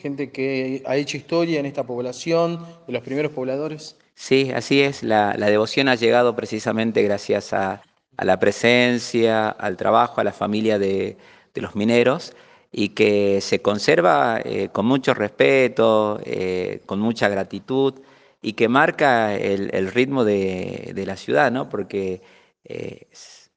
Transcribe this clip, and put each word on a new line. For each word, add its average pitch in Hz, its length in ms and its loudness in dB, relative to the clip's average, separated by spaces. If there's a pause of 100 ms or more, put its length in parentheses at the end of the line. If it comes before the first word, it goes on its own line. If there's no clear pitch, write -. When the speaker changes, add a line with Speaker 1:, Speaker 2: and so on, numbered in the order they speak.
Speaker 1:
gente 139 300 -8
que 131 540 -4
ha 131 100 0
hecho 147 200 -4
historia 165 440 -2
en 143 60 -4
esta 139 180 -6
población, 165 840 -2 (220)
de 127 40 -10
los 120 100 -6
primeros 147 280 -4
pobladores. 147 680 -8 (200)
Speaker 2:
Sí, 135 380 2
así 139 280 2
es. 139 200 0
La, 107 360 2
la 104 80 0
devoción 113 420 2
ha 127 60 4
llegado 117 420 2
precisamente 110 680 -2
gracias 101 520 -2
a, 98 260 -2 (380)
a 98 80 -4
la 92 120 4
presencia, 117 1080 2
al 101 300 -6
trabajo, 113 420 2
a 107 40 2
la 101 80 -2
familia 107 460 0
de, 98 380 -2 (380)
de - 80 -6
los - 120 -10
mineros 120 600 2 (360)
y 104 200 -2
que 101 500 2
se - 220 -2
conserva, 139 800 2
eh, 98 280 -4
con 101 120 -2
mucho 131 300 2
respeto, 113 1080 2
eh, 92 600 -6
con 98 160 -6
mucha 113 300 0
gratitud 101 640 -2 (480)
y 110 120 -6
que 113 140 2
marca 127 680 2
el, 98 380 -2
el 95 180 -2
ritmo 131 340 0
de, 95 680 -2
de 95 120 -6
la 95 100 -8
ciudad, 135 340 2
¿no? 127 200 -6
Porque, 95 500 -6 (440)
eh, - 460 -14
s-, - 460 -20